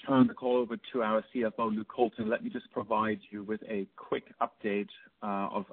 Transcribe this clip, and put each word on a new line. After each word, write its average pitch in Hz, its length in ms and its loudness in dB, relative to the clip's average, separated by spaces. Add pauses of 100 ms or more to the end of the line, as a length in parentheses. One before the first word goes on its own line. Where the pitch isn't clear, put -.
turn 131 200 8
the 120 80 -2
call 123 220 2
over 117 200 0 (160)
to 123 100 0
our 110 300 2
C 120 120 0
F 110 140 0
O, 117 80 0
Luke 107 220 -2
Colton, 113 400 0
let 117 140 0
me 120 80 -6
just 120 220 -10
provide 107 480 -2 (100)
you 104 140 -10
with 107 240 -6
a 98 180 -4 (100)
quick - 280 -6 (180)
update, 101 460 -4 (340)
uh, 101 300 -4
of 101 200 -4